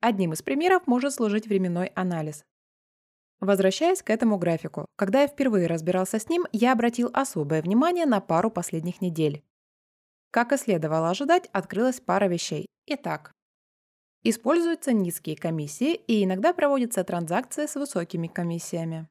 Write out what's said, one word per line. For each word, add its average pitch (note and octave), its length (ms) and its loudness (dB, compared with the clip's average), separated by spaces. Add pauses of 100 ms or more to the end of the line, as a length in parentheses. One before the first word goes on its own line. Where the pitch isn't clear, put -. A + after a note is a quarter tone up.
Одним F#3+ 320 0
из D#3 100 -6
примеров F4 440 2
может B3+ 260 2
служить G#3+ 360 -2
временной F3+ 480 0
анализ. E3 480 -4 (960)
Возвращаясь G3 640 4
к - 60 -18
этому A3 300 2
графику, E3 480 -2 (100)
когда G#3 260 2
я C#4+ 60 4
впервые A#3+ 380 2
разбирался F3+ 520 0
с - 120 -6
ним, E4+ 220 0
я A#3 200 4
обратил A#3+ 400 0
особое D#3 480 0
внимание D4+ 460 2
на A3+ 140 2
пару F3+ 300 0
последних F3 520 -6
недель. D#3 420 -2 (880)
Как A#3+ 220 2
и C#4 40 2
следовало D#3+ 540 0
ожидать, D#4 420 0
открылась A3+ 480 -2
пара G3+ 260 0
вещей. E3+ 380 -4 (220)
Итак, F3 460 -6 (920)
используются D#4+ 720 0
низкие E3+ 420 -2
комиссии E3 580 -2
и G#3+ 300 0
иногда F#3+ 300 2
проводятся C4 500 0
транзакции F3+ 640 -4
с D4 80 -10
высокими F3 540 -4
комиссиями. E3 840 -6